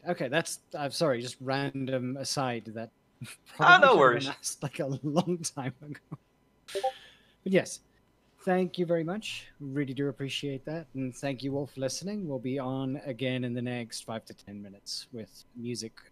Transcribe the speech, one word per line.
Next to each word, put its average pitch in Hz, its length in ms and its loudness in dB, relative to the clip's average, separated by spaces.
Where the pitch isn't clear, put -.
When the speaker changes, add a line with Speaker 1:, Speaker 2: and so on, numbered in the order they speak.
Speaker 1:
Okay, 170 220 -2
that's, 156 300 -2
I'm 143 140 -4
sorry, 131 300 2
just 120 200 -8
random 131 760 -2
aside 127 560 -2
that 113 160 -8
<laughs> 123 40 -10
Speaker 2:
Ah, - 20 -16
Speaker 1:
probably 349 260 10
Speaker 2:
no - 0 -
Speaker 1:
should - 20 10
have 269 80 10
been 196 80 8
Speaker 2:
worries. 135 280 8
Speaker 1:
asked, - 360 -8
like, - 160 -6
a 143 80 0
long 156 360 2
time 131 420 -6
ago. 147 360 -14
But - 800 -6
yes, - 300 2
thank 185 320 2
you 180 80 0
very 165 180 0
much. 190 440 -8
Really 135 340 -4
do 139 140 -2
appreciate 139 580 -6
that. 160 300 -8
And 131 200 -4
thank 135 280 -6
you 139 140 -2
all 143 100 -4
for - 140 -10
listening. 180 460 -4
We'll 135 120 -4
be 131 200 -2
on 131 460 -2
again 127 380 -2
in 123 100 -2
the 123 80 -4
next 120 440 -6
five 113 200 -6
to - 80 -18
ten 101 280 -14
minutes - 500 -12
with 110 320 -14
music 117 380 -6